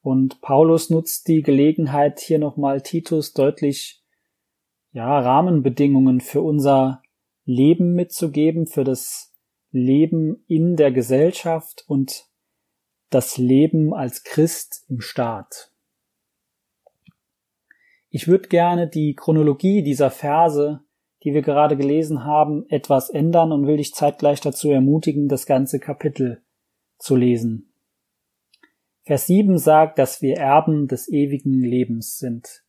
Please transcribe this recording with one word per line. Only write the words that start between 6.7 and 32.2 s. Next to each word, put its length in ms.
Leben 520
mitzugeben, 720
für 160
das 500
Leben 760
in 280
der 160
Gesellschaft 960
und 400
das 300
Leben 560
als 280
Christ 680
im 120
Staat. 720
Ich 180
würd 240
gerne 360
die 280
Chronologie 680
dieser 300
Verse, 680
die 100
wir 80
gerade 340
gelesen 480
haben, 460
etwas 400
ändern 420
und 140
will 120
dich 180
zeitgleich 440
dazu 300
ermutigen, 580
das 200
ganze 320
Kapitel 640
zu 160
lesen. 580
Vers 240
sieben 320
sagt, 400
dass 240
wir 160
Erben 500
des 220
ewigen 540
Lebens 560
sind. 500